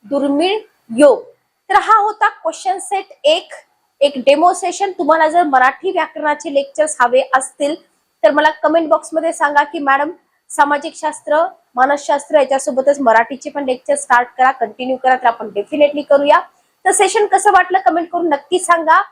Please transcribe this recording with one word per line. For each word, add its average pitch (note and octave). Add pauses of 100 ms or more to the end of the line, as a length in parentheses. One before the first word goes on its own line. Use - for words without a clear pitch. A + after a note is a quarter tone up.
दुर्मिळ C#4+ (380)
योग. C4+ (480)
तर F#4+
हा G#4+
होता G#4+
क्वेश्चन F4+
सेट G3 (180)
एक, E4 (460)
एक C#4+
डेमो D4
सेशन. F#4
तुम्हाला D#4+
जर F4
मराठी C#4
व्याकरणाचे D4+
लेक्चर्स C#4
हवे B3 (120)
असतील C#4+ (480)
तर D4+
मला D4
कमेंट D#4
बॉक्समध्ये D#4+
सांगा D4
की D4+
"मॅडम, C#4+ (380)
सामाजिक D4
शास्त्र, D4+ (300)
मानसशास्त्र C#4+
याच्यासोबतच C#4
मराठीचे A#3
पण C#4+
लेक्चर B3+
स्टार्ट B3 (100)
करा, B3+
कंटिन्यू B3+
करा." B3+
तर B3
आपण A3+
definitely C#4+
करूया. C#4+ (460)
तर F#4+
सेशन G#4
कसं G4
वाटलं F4+
कमेंट E4+
करून E4+
नक्की D4+
सांगा. E4 (100)